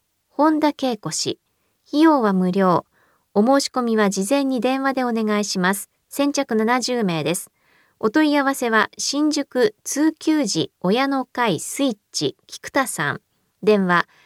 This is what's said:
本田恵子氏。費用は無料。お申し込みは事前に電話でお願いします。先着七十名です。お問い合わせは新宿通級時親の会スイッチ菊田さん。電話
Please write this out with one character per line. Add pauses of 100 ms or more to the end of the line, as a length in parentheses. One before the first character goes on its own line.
(300)
本
田
恵
子
氏。 (500)
費
用
は
無
料。 (460)
お
申
し
込
み
は
事
前
に
電
話
で
お
願
い
し
ま
す。 (200)
先
着
七
十
名
で
す。 (500)
お
問
い
合
わ
せ
は
新
宿
通
級
時
親
の
会
ス
イ
ッ (140)
チ (120)
菊
田
さ
ん。 (420)
電
話 (180)